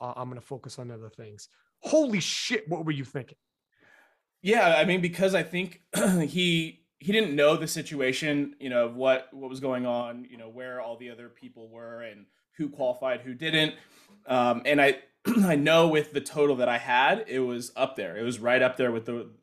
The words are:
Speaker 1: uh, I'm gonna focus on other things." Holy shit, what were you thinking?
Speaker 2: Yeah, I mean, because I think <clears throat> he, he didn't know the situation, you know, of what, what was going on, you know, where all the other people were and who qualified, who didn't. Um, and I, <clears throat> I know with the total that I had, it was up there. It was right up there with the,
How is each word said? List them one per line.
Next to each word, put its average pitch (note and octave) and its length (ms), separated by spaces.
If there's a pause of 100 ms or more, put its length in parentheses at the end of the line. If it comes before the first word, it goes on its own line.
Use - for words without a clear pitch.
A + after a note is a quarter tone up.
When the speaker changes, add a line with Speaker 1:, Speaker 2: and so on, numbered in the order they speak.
Speaker 1:
uh, B2 160
I'm B2+ 120
gonna B2 120
focus B2+ 380
on A#2+ 120
other A2 200
things." G#2+ 380 (320)
Holy B3+ 400
shit, - 480
what E3 180
were D#3 60
you C#3 120
thinking? - 320 (1040)
Speaker 2:
Yeah, F#3 380
I D#3 60
mean, F3+ 160
because F3+ 340
I E3+ 80
think F3+ 460
<clears throat> F#3 320
he, E3 640 (140)
he E3+ 140
didn't G#3 220
know D3 220
the D#3 100
situation, C#3+ 920
you C3+ 100
know, A#2+ 160
of A#2 80
what, C3 380
what C3+ 180
was C3 100
going B2+ 240
on, A#2+ 460
you B2 60
know, A2+ 120
where B2+ 320
all A#2 160
the A#2+ 140
other A#2 180
people A#2 400
were A#2 340
and G#2 240 (300)
who D3+ 120
qualified, B2+ 520
who B2+ 140
didn't. D#3 400 (520)
Um, B2 380
and D3 160
I, C#3 180 (260)
<clears throat> A3 200
I E3 120
know D#3+ 320
with D3+ 240
the C#3 100
total D3 340
that A#2+ 140
I A#2 80
had, C#3 500
it C3 120
was A#2+ 360
up B2+ 200
there. F#2 200
It A2 60
was A#2 160
right A#2+ 240
up B2+ 160
there B2+ 140
with A2+ 120
the, A#2+ 240 (140)